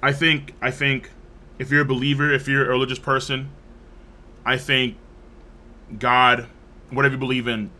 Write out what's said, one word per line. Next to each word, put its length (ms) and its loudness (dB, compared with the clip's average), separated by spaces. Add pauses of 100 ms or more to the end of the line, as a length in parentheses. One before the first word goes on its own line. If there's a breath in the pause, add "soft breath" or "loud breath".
I 100 2
think, 480 0
I 100 -2
think 400 -2 (480)
if 120 -8
you're 120 2
a 40 0
believer, 460 0
if 160 0
you're 180 2
a 40 -4
religious 280 0
person, 520 -4 (960)
I 140 0
think 380 -2 (1000)
God, 480 4 (440)
whatever 240 2
you 40 -6
believe 300 -2
in 320 -4